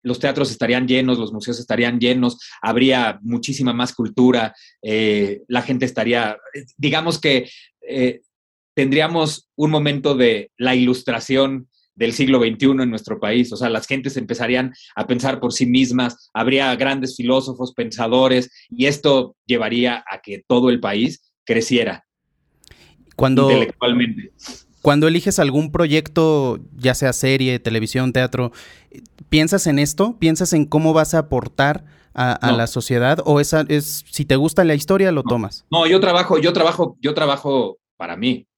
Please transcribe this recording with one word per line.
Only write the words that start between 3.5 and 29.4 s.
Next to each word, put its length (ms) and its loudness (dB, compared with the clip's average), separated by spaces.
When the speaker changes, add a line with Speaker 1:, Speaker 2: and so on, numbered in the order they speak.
Speaker 1:
más 200 -4
cultura, 600 2
eh, 640 0
la 160 -2
gente 220 -2
estaría, 520 -2
eh, 120 -16
digamos 420 -2
que, 300 0
eh, 340 -2
tendríamos 800 0
un 160 0
momento 440 0
de 420 2
la 180 0
ilustración 960 -2
del 160 -2
siglo 280 2
veintiuno 440 2
en 60 0
nuestro 320 -8
país, 320 0
o 20 -10
sea, 140 -4
las 180 -4
gentes 300 -6
empezarían 560 -4
a 100 -6
pensar 320 -2
por 140 -4
sí 120 0
mismas, 680 0
habría 420 0
grandes 400 -4
filósofos, 580 -2
pensadores, 760 0
y 180 0
esto 580 2
llevaría 680 -2
a 100 -12
que 240 -14
todo 240 4
el 120 2
país 500 -4
creciera 600 -2
Speaker 2:
Cuando 340 4
Speaker 1:
intelectualmente. 840 0
Speaker 2:
cuando 260 4
eliges 320 0
algún 320 0
proyecto, 880 0
ya 200 0
sea 180 0
serie, 460 0
televisión, 520 -2
teatro, 400 -2
¿piensas 360 2